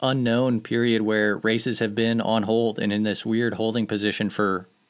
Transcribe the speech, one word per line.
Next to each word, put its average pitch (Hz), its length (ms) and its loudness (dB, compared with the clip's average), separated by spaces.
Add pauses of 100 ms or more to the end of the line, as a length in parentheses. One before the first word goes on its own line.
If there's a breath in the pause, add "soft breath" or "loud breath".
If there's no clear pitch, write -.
unknown 127 600 0
period 117 400 0
where 107 380 2
races 113 400 0
have 107 140 -2
been 113 280 0
on 110 220 2
hold 110 360 0
and 107 140 0
in 107 100 0
this 104 220 -2
weird 113 300 0
holding 110 300 -2
position 104 440 -2
for 95 360 0 (240)